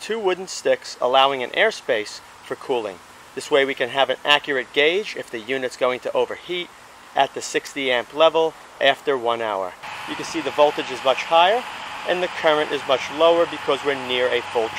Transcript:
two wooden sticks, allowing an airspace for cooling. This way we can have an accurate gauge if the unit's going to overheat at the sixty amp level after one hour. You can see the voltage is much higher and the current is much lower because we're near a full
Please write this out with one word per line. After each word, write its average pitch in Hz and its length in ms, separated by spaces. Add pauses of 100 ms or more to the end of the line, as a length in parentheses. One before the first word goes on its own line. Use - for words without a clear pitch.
two 220 160
wooden 185 300
sticks, - 520
allowing 131 440
an - 80
airspace 147 680 (240)
for 131 120
cooling. 107 420 (380)
This - 160
way 143 120
we 135 120
can 123 140
have 131 200
an 127 160
accurate 143 480
gauge 165 420
if 127 140
the 120 100
unit's 127 380
going 127 220
to 127 180
overheat 165 500 (480)
at 139 180
the 123 80
sixty 143 480
amp 123 240
level 160 400 (280)
after 135 360
one 117 240
hour. 98 300 (380)
You - 60
can 147 100
see 160 160
the 139 100
voltage 147 400
is 120 140
much 131 180
higher 185 400 (460)
and 175 120
the 180 60
current 151 460
is 139 160
much 127 240
lower 165 320
because 147 400
we're 135 240
near 127 180
a 120 140 (100)
full 113 160 (120)